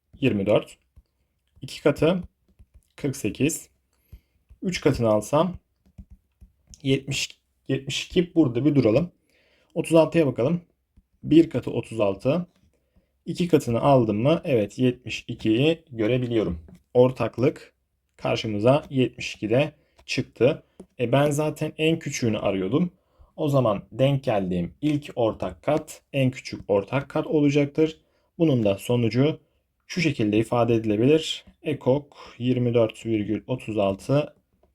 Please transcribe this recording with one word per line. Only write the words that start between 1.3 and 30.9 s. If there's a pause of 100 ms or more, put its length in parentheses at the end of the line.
İki
katı (720)
kırk
sekiz. (920)
Üç
katını
alsam (1200)
yetmiş, (280)
yetmiş
iki.
Burada
bir
duralım. (640)
Otuz
altıya
bakalım. (600)
Bir
katı
otuz
altı. (800)
İki
katını
aldım
mı?
Evet,
yetmiş
ikiyi
görebiliyorum. (280)
Ortaklık (420)
karşımıza
yetmiş
ikide (340)
çıktı. (380)
E,
ben
zaten
en
küçüğünü
arıyordum. (460)
O
zaman (100)
denk
geldiğim
ilk
ortak
kat (100)
en
küçük
ortak
kat
olacaktır. (380)
Bunun
da
sonucu (460)
şu
şekilde
ifade
edilebilir. (180)